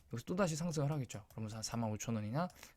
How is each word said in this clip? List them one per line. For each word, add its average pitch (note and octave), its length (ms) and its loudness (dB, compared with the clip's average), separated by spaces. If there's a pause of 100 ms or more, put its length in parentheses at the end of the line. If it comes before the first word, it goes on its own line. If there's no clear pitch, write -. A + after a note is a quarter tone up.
(120)
여기서 A#2 140 -4
또다시 F3+ 320 4
상승을 D3+ 340 2
하겠죠. B2+ 380 -2
그러면서 A2 260 -4
한 A2 80 -4
사만 A#2 280 0
오천 A2 240 -2
원이나 A#2 340 0 (280)